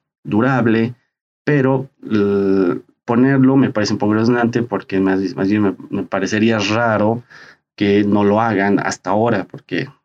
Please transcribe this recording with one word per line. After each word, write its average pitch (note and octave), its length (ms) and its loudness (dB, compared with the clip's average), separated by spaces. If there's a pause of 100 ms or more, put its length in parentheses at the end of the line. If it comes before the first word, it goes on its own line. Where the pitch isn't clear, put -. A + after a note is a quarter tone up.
(220)
durable, A2+ 720 0 (500)
pero, C3+ 440 0 (220)
eh, G2 680 2 (280)
ponerlo C3 500 4
me B2 140 2
parece G#2 240 -2
un F#2+ 40 -2
poco G#2 140 0
redundante A#2 500 0
porque G2 380 -4
más, F#2+ 340 -2
más G2 140 -2
bien G#2+ 140 2
me, G2 120 0 (140)
me G2 140 -6
parecería G#2+ 560 0
raro G#2+ 640 0 (520)
que G2+ 300 2
no G#2 180 0
lo G#2 200 2
hagan G2+ 380 0
hasta - 280 -8
ahora G#2 360 0
porque - 440 -10 (160)